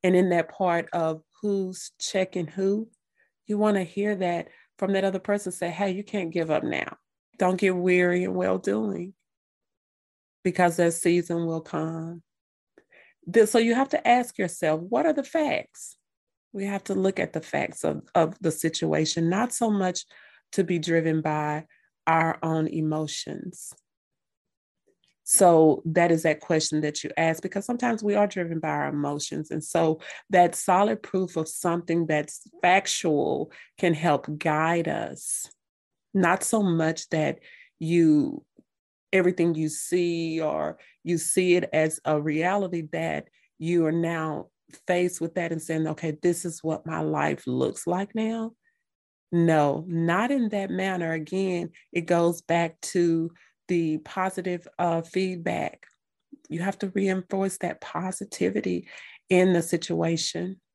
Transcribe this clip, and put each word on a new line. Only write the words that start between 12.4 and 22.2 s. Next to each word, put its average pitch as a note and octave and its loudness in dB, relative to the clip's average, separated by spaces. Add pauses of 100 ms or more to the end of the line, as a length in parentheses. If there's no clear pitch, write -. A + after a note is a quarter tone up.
This, G#3+ 4
so A#3 4
you A#3 4
have C4+ 0
to - 0
ask A#3+ 2
yourself, E3 -2
what A#3+ 0
are D#4 2
the C#4 -2
facts? - -4 (540)
We G3 -6
have G3+ -6
to G3 -2
look F#3+ 0
at - -2
the D#3+ -4
facts - -6
of, D#3 -2 (140)
of E3 2
the E3+ 0
situation, D#3+ 0
not A3 0
so A3+ 0
much F#3 -2 (480)
to G3 2
be F3 0
driven D#3+ 2
by D3+ -4 (400)
our E3 2